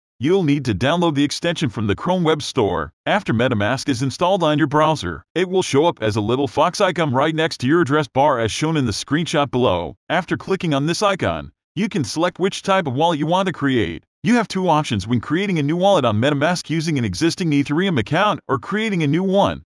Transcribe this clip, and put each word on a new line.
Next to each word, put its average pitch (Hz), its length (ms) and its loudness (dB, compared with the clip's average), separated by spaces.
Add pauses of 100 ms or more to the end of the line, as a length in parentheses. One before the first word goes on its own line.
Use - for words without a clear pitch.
(180)
you'll 175 260 2
need 143 200 0
to 117 100 0
download 156 400 0
the 143 100 2
extension 160 440 -2
from 107 180 -4
the 98 80 0
Chrome 180 300 -2
Web 156 160 2
Store. 87 500 -2 (140)
After 170 300 0
MetaMask 117 560 0
is 120 120 -2
installed 175 400 0
on 151 140 2
your 156 100 2
browser, 143 560 0 (120)
it 175 160 0
will 185 120 2
show 143 220 2
up 170 180 0
as 107 140 0
a 110 60 0
little 127 260 0
fox 165 320 0
icon 156 320 0
right 147 220 2
next 160 240 -2
to 123 80 -4
your 170 160 4
address 135 260 0
bar 135 320 2
as 110 100 0
shown 156 280 -2
in 131 80 0
the 104 60 -2
screenshot 147 580 -2
below. 92 440 0 (140)
After 170 300 -2
clicking 185 340 -2
on 139 140 0
this 170 160 -2
icon, 95 500 -2 (220)
you - 160 -2
can 175 120 -2
select 160 360 -2
which - 240 -2
type 190 240 0
of 123 80 -4
wallet 160 240 0
you 151 80 -2
want 185 200 0
to 180 60 -2
create. 117 500 -2 (200)
You 208 120 2
have 233 140 2
two 185 200 -2
options 139 380 0
when 117 140 0
creating 180 400 -2
a - 20 0
new 147 140 0
wallet 180 280 4
on 107 160 2
MetaMask: 151 480 0
using 156 300 -2
an 120 60 0
existing 156 460 0
Ethereum 143 500 2
account 180 480 0
or 127 100 0
creating 202 460 -2
a - 20 2
new 156 160 2
one. 185 480 0